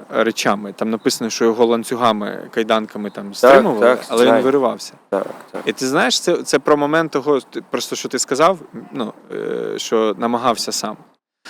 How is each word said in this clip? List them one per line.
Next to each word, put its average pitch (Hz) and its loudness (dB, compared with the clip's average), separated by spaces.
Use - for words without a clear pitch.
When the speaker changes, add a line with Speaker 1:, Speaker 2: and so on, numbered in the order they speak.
Speaker 1:
речами. 107 -2
Там 113 -4
написано, 113 -2
що - -2
його 113 4
ланцюгами, 113 -2
кайданками 110 -2
там 101 -12
Speaker 2:
Так, 101 -14
Speaker 1:
стримували, 131 6
Speaker 2:
так, 120 4
Speaker 1:
але 120 0
він 131 6
Speaker 2:
знаю. 123 4
Speaker 1:
виривався. 127 0
Speaker 2:
Так, 98 -2
так. 90 -10
Speaker 1:
І 117 -2
ти 131 -6
знаєш, 143 0
це, 170 0
це 143 0
про 147 2
момент 151 0
того, 139 0
ти-, - -12
просто 127 -6
що - -8
ти 131 -4
сказав, 160 2
ну, 123 -6
е, - -6
що 110 0
намагався 117 -2
сам 110 -6